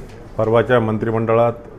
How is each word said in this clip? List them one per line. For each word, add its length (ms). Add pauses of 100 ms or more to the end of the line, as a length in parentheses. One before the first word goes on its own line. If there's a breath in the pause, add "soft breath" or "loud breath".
(380)
परवाच्या 420
मंत्रिमंडळात 720 (260)